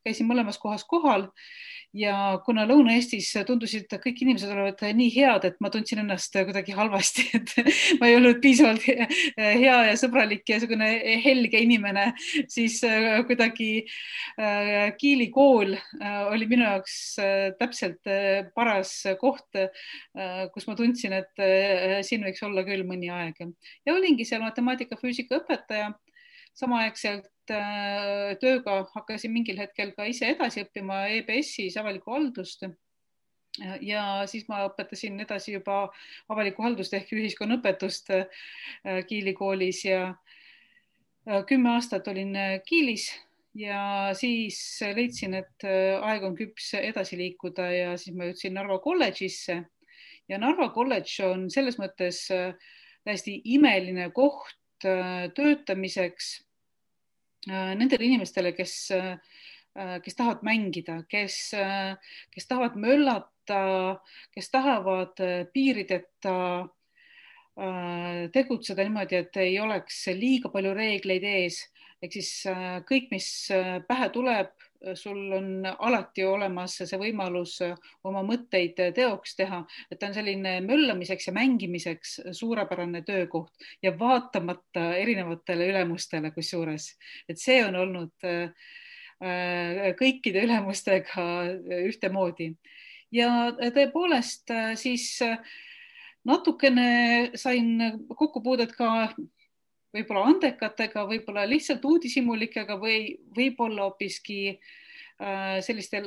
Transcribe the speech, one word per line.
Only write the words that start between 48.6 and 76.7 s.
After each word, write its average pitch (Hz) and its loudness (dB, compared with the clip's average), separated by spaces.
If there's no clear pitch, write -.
kolledžisse. 190 -2
Ja 196 -6
Narva 294 2
kolledž 240 -2
on 185 -2
selles 254 0
mõttes, 185 -6
äh, 185 -4
täiesti 202 -6
imeline 185 4
koht, - 0
äh, 180 -2
töötamiseks, 190 -2
äh, 190 -6
nendele 254 2
inimestele, 196 2
kes, - -8
äh, 185 -2
kes - -12
tahavad 233 0
mängida, 185 -4
kes, - -6
äh, 196 -4
kes - -16
tahavad 247 -2
möllata, 202 0
kes - -12
tahavad, 196 0
äh, 180 -2
piirideta, 185 -2
äh, 175 -6
tegutseda 233 0
niimoodi, 196 -2
et 175 -10
ei 185 2
oleks 208 -6
liiga 247 0
palju 196 -2
reegleid 196 -2
ees. 185 -2
Ehk 175 -12
siis, - -10
äh, 185 -6
kõik, 262 0
mis, - -8
äh, 185 0
pähe 254 0
tuleb, 233 0
sul 196 -10
on 190 -4
alati 202 -2
olemas 190 -2